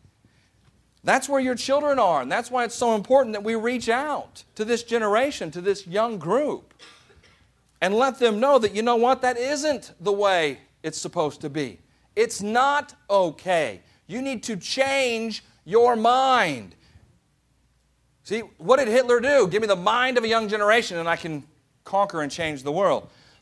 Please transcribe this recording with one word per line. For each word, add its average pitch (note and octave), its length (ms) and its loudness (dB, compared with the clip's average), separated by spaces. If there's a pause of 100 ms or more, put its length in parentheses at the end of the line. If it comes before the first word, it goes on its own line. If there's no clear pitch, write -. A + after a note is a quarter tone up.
(1040)
That's C4 240 2
where C#4 120 0
your B3+ 140 -2
children C#4 460 0
are, E3+ 200 2
and B2+ 100 -6
that's A#3 200 -4
why B3 140 -2
it's A3+ 100 -6
so A#3 220 0
important B3 380 2
that G#3 100 -6
we A3+ 100 -2
reach A#3 340 -2
out B3 540 -4 (140)
to G#3+ 80 -6
this A3+ 180 -2
generation, A3+ 680 0
to F3 80 -10
this G3 260 -2
young G#3+ 320 -2
group, G3 560 -4 (1040)
and F#3+ 140 0
let B3+ 240 0
them A3 220 2
know C#4 180 6
that, G#3 160 -2
you G#3 80 -2
know A#3+ 140 2
what, B3 260 2
that B3+ 160 0
isn't C#4 640 -4
the F3+ 100 -2
way F#3 480 2 (240)
it's D#3 160 -8
supposed D#3+ 440 -4
to D#3 60 -8
be. C3+ 300 -8 (380)
It's A3+ 260 0
not C4+ 520 0 (140)
okay. E3 760 0 (260)
You G#3+ 120 -8
need C4+ 240 -6
to A3+ 120 -6
change B3 880 -4 (200)
your A#3+ 300 4
mind. A3+ 800 2 (1500)
See, G#3+ 160 -4 (160)
what G3 220 4
did C4 100 2
Hitler A#3+ 320 4
do? C4 260 4
"Give F3+ 140 0
me A3 80 0
the G3 80 2
mind A#3+ 420 0
of A3+ 60 2
a A3+ 40 0
young A3 200 0
generation G#3 480 2
and E3 120 -4
I E3 80 0
can D#3 300 -8 (380)
conquer G3 380 -2
and C#3+ 100 -6
change D#3 320 -6
the C#3+ 80 -4
world." D#3+ 380 0 (300)